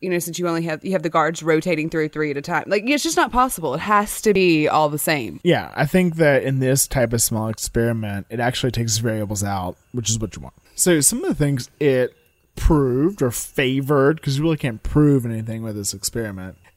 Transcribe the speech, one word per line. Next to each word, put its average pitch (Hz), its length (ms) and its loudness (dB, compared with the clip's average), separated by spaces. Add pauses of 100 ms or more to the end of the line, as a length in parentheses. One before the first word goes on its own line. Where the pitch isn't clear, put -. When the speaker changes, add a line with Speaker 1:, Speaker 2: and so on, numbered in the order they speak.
Speaker 1:
You 185 80 -6
know, 175 100 0
since 165 180 -8
you 175 100 -2
only 165 160 -2
have, 160 200 -6
you 190 80 -4
have 170 120 0
the 170 60 -2
guards 160 320 0
rotating 160 480 0
through 156 200 -2
three 151 220 -4
at 135 60 -4
a 143 40 -6
time. 165 260 -4
Like, 202 180 0
it's 277 160 0
just 330 140 -4
not 294 160 2
possible. 240 440 0
It 165 40 -4
has 208 440 0
to 214 100 4
be 165 340 4
all 151 220 2
the 147 100 -4
same. 123 440 -2
Speaker 2:
Yeah, 107 300 2
I 139 120 0
think 175 320 2
that 143 260 4
in 135 160 0
this 131 260 2
type 120 280 0
of 117 80 0
small 110 260 -2
experiment, 113 800 -4
it 117 120 -6
actually 123 320 -2
takes 110 240 -2
variables 107 460 -2
out, 95 340 -4 (160)
which 113 160 -4
is 113 100 -2
what 98 160 -8
you 80 60 -14
want. 64 120 -18 (220)
So 170 240 4
some 240 240 2
of 381 60 -2
the 185 140 -2
things 139 360 -2
it 131 340 2 (440)
proved 147 640 2
or 123 100 2
favored, 139 880 0
'cause 135 160 -2
you 151 60 0
really 160 140 2
can't 117 260 -6
prove 143 420 4
anything 113 380 -6
with 107 140 -8
this 101 160 -6
experiment, 98 640 -8 (200)